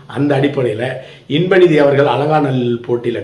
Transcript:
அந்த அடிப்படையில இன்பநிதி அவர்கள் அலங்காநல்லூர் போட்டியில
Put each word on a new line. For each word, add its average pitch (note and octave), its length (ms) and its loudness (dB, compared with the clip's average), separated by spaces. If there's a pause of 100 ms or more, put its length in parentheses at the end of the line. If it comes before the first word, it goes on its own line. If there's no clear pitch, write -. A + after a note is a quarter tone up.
(160)
அந்த C#3+ 220 0
அடிப்படையில B2+ 460 -2 (520)
இன்பநிதி F3+ 480 4
அவர்கள் C#3 300 2
அலங்காநல்லூர் C3 720 -2
போட்டியில A#2+ 360 -4